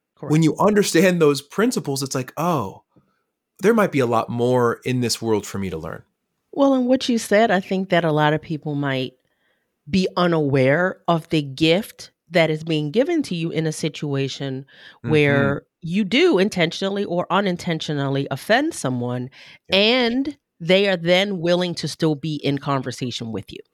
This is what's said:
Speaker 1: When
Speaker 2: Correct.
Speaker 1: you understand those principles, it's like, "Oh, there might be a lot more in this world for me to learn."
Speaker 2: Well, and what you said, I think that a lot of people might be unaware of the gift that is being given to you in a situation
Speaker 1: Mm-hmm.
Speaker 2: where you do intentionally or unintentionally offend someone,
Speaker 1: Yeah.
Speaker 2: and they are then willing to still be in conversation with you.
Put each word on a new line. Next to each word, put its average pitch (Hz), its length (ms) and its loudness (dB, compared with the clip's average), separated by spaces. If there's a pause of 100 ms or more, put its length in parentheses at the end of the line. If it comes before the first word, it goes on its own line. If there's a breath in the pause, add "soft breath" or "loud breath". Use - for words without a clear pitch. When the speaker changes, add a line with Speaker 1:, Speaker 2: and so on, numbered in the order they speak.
(200)
Speaker 1:
When 139 100 -6 (100)
Speaker 2:
Correct. 165 40 4
Speaker 1:
you 151 140 2
understand 196 600 4
those 143 220 4
principles, 165 600 -2
it's 139 120 -6
like, 131 220 -6
"Oh, 147 480 -4 (760)
there 226 140 4
might 208 180 2
be 143 60 0
a 123 80 2
lot 117 240 0
more 120 540 2
in 127 160 0
this 117 200 -2
world 110 260 0
for - 120 -8
me 98 120 -4
to 85 80 -8
learn." 78 240 -10 (500)
Speaker 2:
Well, 277 220 2
and 254 120 0
what 254 220 0
you 233 100 2
said, 220 320 2
I 190 100 2
think 190 300 -4
that 170 140 2
a 160 80 0
lot 151 200 2
of 151 100 -2
people 151 320 -8
might 135 380 -4 (760)
be 185 280 0
unaware 156 920 2
of 165 220 0
the 156 120 2
gift 160 680 -2 (200)
that 165 200 2
is 156 140 -4
being 151 260 -2
given 285 340 0
to - 100 -8
you 165 160 -4
in 160 160 -2
a 156 60 -2
situation 139 920 -6 (340 loud breath)
Speaker 1:
Mm-hmm. 127 120 -4
Speaker 2:
where 143 520 2 (200)
you 180 220 -2
do 262 340 4
intentionally 196 680 0
or 175 260 -4
unintentionally 160 1000 -2
offend 262 440 0
someone, 123 540 -4 (400 loud breath)
Speaker 1:
Yeah. 185 80 0
Speaker 2:
and 247 640 0 (220)
they 185 280 2
are 190 80 0
then 180 440 0
willing 175 340 0
to - 140 -8
still 156 260 0
be 151 220 -6
in 143 220 -2
conversation 127 720 -6
with 98 200 -10
you. - 60 -16 (140)